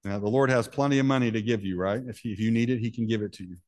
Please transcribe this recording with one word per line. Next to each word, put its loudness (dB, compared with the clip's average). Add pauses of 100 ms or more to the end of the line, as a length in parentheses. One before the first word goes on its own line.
Now, -4
the -2
Lord 4
has 2
plenty 0
of 2
money 2
to -2
give 0
you, -4
right? -2
If -12
he, -8
if -6
you 2
need 2
it, 0
he -2
can -4
give 0
it -6
to -14
you. -14 (100)